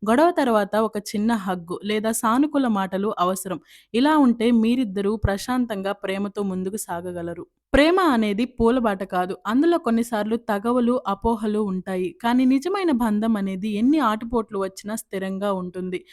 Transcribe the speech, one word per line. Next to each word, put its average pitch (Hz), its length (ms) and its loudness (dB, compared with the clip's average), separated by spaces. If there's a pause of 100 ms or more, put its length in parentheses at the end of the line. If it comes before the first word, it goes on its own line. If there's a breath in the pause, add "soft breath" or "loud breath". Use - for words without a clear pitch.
గొడవ 254 260 4
తర్వాత 226 460 2
ఒక 220 220 0
చిన్న 214 340 -2
హగ్గు 185 520 -4
లేదా 214 280 -2
సానుకూల 269 540 2
మాటలు 196 520 0
అవసరం. 180 420 -2 (340 soft breath)
ఇలా 285 220 4
ఉంటే 240 340 4
మీరిద్దరూ 220 680 2
ప్రశాంతంగా, 202 760 -2
ప్రేమతో 196 500 -4
ముందుకు 190 340 -4
సాగగలరు. 175 680 -8 (260)
ప్రేమ 320 360 6
అనేది 214 380 2
పూలబాట 226 580 0
కాదు, 180 300 -2 (120)
అందులో 311 320 2
కొన్నిసార్లు 226 580 -2
తగవులు, 233 580 0 (120)
అపోహలు 214 520 -2
ఉంటాయి. 185 500 -4 (140)
కానీ 247 220 2
నిజమైన 339 460 2
బంధం 220 460 2
అనేది 196 320 -4
ఎన్ని 233 300 2
ఆటుపోట్లు 226 600 -2
వచ్చినా 190 380 -6
స్థిరంగా 190 560 -6
ఉంటుంది. 185 480 -6 (120)